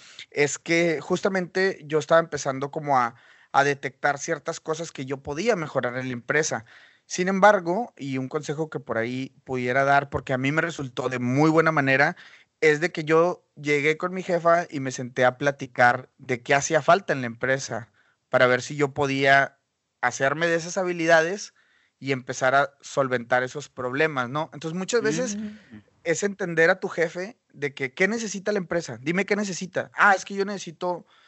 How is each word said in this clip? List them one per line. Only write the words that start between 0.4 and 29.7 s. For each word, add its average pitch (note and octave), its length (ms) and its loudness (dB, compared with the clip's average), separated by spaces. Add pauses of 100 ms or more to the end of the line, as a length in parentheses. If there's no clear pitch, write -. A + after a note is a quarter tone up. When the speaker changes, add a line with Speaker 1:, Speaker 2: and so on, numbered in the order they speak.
Speaker 1:
que E3 420 0
justamente F#3 840 -2
yo D3+ 160 -2
estaba E3 200 4
empezando C#3 520 -4
como C#3+ 260 0
a, A#2+ 160 0 (380)
a C#3 120 6
detectar C#3+ 540 -2
ciertas D#3+ 420 -6
cosas D#3+ 320 -6
que C#3 140 -10
yo C3+ 160 -8
podía E3+ 340 -2
mejorar C3 420 -4
en C3 100 -6
la B2+ 60 -6
empresa. A#2+ 500 -2 (420)
Sin F#3 220 -2
embargo, G3 680 4
y C3+ 220 -6
un C3 100 -4
consejo D#3 420 -6
que D3 100 -8
por A#2 180 -4
ahí B2+ 460 -6
pudiera B2+ 400 0
dar, C#3 260 4
porque C3+ 220 -6
a B2+ 60 0
mí C3+ 140 0
me D#3+ 100 2
resultó C#3 460 -6
de B2+ 120 -4
muy C3+ 300 4
buena D#3+ 220 4
manera, C#3 440 2 (440)
es D3+ 200 4
de E3+ 120 0
que D#3+ 120 -6
yo D#3+ 420 2 (100)
llegué D3 400 0
con F3+ 160 -6
mi F#3 100 -6
jefa E3+ 480 2
y D3 100 -6
me C3+ 120 -6
senté B2+ 320 -2
a B2+ 140 4
platicar B2+ 800 2
de B2+ 240 -6
qué C#3+ 120 2
hacía C#3+ 280 2
falta F3 300 4
en C#3 100 -2
la B2 40 -4
empresa A#2+ 680 -4 (360)
para B2+ 180 4
ver B2 160 4
si D3+ 140 -10
yo C#3 180 -2
podía C#3 680 2 (420)
hacerme C#3 440 0
de E3 100 2
esas E3+ 220 -8
habilidades E3+ 760 2 (440)
y C3+ 140 -4
empezar C3 420 -2
a C#3 260 2
solventar B2+ 640 -2
esos C3+ 260 -8
problemas, C3 640 -2
¿no? D3+ 220 -6
Entonces, D#3+ 260 -8
muchas G#3 240 -2
veces G#3+ 360 -2 (320)
Speaker 2:
Mm. G#2 100 -20 (240)
Speaker 1:
es E3 180 -2
entender F3 480 2
a F#3+ 100 0
tu G3 80 -4
jefe F3+ 520 -4 (120)
de C#3 220 -8
que, C3 200 -8
"¿qué F#3+ 140 2
necesita G#3 440 -4
la G3+ 60 -2
empresa? E3 420 -4
Dime F3 260 -2
qué G#3 100 -2
necesita". F#3 580 -6